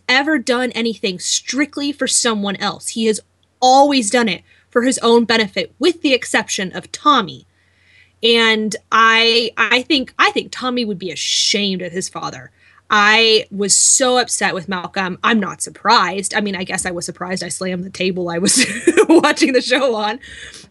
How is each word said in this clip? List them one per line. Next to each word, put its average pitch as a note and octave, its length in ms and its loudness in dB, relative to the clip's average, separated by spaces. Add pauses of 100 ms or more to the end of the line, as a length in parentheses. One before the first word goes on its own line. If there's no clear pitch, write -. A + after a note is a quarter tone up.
ever C#4+ 300 2
done A#3+ 340 -2
anything A3+ 460 -4
strictly C#4+ 720 -4
for C#4 160 -4
someone G#3 500 -2
else. - 320 -8
He A3+ 180 -4
has G#3+ 120 0 (400)
always C4 520 4
done A#3 180 2
it F3 140 -6 (260)
for A#3+ 140 0
his C4 160 0
own A#3 260 4
benefit, G#3+ 540 -2
with E4+ 240 0
the C#4+ 100 2
exception A3 640 -2
of - 160 -14
Tommy. A#3 540 0 (760)
And A3+ 520 2 (160)
I, A3+ 680 4
I A3+ 260 0
think, C4+ 360 -2
I F#4+ 140 2
think A3 180 -4
Tommy B3 340 -4
would G#3 140 -6
be F3+ 140 -8
ashamed G3 680 -2
of F3 120 -10
his F3+ 160 -6
father. D3+ 420 -12 (400)
I G#3+ 640 4
was G3 240 0
so B3+ 420 2
upset A3 340 -2
with E3+ 160 -8
Malcolm. F#3 540 -6
I'm A#3 180 2
not D#3+ 220 -6
surprised. G3 720 0
I G#3+ 60 0
mean, G3+ 160 -4
I F#3 80 -6
guess F#3 200 -8
I F#3 60 -4
was E3+ 160 -8
surprised F3+ 380 -8
I F3+ 60 -8
slammed F#3 340 -6
the F#3+ 60 -14
table F3+ 380 -4
I E3+ 100 -4
was G3 280 2 (220)
<laughs> G#4+ 200 4
watching D4+ 440 4
the B3 100 2
show B3+ 320 0
on. G#3+ 240 -4 (520)